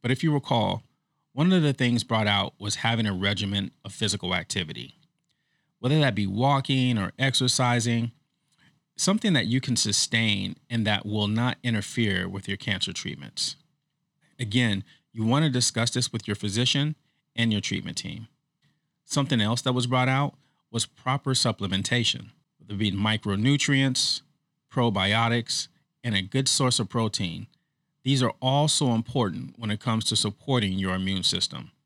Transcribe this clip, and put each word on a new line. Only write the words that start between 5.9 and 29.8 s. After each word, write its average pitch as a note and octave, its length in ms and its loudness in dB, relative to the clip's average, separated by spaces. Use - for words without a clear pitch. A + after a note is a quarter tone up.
that C3+ 160 2
be G2+ 120 0
walking B2+ 720 2
or F#2+ 220 -2
exercising, A#2+ 960 0
something G3+ 380 2
that B2+ 100 2
you B2 160 0
can B2 160 -2
sustain G#2 800 0
and A2+ 160 0
that G#2 180 0
will G#2 240 -2
not A#2 340 0
interfere G#2 640 -2
with F#2+ 220 -10
your G2 80 -4
cancer F#2+ 380 -4
treatments. - 640 -8
Again, A2 440 0
you A2+ 100 -4
want C3 220 4
to D3+ 60 2
discuss A#2+ 400 0
this - 240 -4
with A2+ 120 -6
your G2+ 100 -4
physician B2 580 0
and A#2 180 2
your G#2 80 0
treatment - 380 -6
team. G2 300 -10
Something C3+ 380 0
else A2 200 0
that B2+ 120 0
was B2 120 0
brought B2+ 220 2
out C#3 260 0
was A2+ 160 -4
proper C3+ 460 -2
supplementation, G#2 1000 0
whether - 160 -16
it G#2 60 -6
be G#2 120 2
micronutrients, A2 1300 2
probiotics, A2+ 960 0
and A#2 100 -2
a F#2+ 80 0
good C3+ 240 -2
source B2+ 320 2
of G2+ 100 -2
protein. G#2 600 -4
These C3+ 180 2
are B2 180 0
all C#3+ 280 2
so C#3 240 2
important A2+ 680 -2
when A2 140 -4
it G#2 80 -4